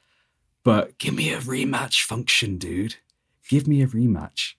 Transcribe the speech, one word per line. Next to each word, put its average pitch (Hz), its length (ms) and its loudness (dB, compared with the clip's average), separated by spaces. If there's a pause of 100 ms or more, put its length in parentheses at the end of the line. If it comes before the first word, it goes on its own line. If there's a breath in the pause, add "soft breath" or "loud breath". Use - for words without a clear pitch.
(640)
But 107 340 2
give 143 160 -2
me 156 180 0
a - 60 -4
rematch 131 640 -2
function, 113 540 0
dude. 87 400 -4 (520)
Give 143 180 2
me 143 160 4
a 127 40 4
rematch. 110 720 -2